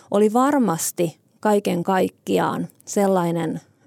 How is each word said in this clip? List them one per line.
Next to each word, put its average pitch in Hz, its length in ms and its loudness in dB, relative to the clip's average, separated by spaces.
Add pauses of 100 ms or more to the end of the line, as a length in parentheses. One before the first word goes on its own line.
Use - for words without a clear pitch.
(120)
oli 208 220 2
varmasti 240 840 0 (220)
kaiken 202 440 0
kaikkiaan 180 840 -2 (180)
sellainen, 170 760 -2 (260)